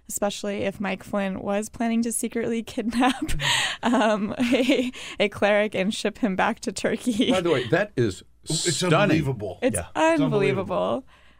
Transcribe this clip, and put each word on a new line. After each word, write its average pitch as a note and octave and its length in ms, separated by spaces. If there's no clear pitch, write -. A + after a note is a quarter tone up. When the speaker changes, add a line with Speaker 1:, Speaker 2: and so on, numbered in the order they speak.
Speaker 1:
especially G3+ 540
if G3 180
Mike F#3+ 240
Flynn G3 360
was G#3 280
planning A3+ 340
to A#3 100
secretly A#3 500
<laughs> - 20
kidnap, A#3+ 680
um, G#3+ 560
a, B3 520
a G#3 80
cleric G#3 460
and F#3+ 200
ship - 240
him G3 160
back F#3 260
to G#3 120
Turkey. G#3+ 580
Speaker 2:
By F#3 120
the E3+ 80
way, B2+ 180
that F#3+ 280
is A2+ 260
Speaker 3:
It's D#3+ 340
Speaker 2:
stunning. F3 180
Speaker 3:
unbelievable. C3+ 680
Speaker 1:
It's - 140
Speaker 3:
Yeah. F2 60
It's D#4+ 280
unbelievable. - 20
Speaker 1:
unbelievable. - 0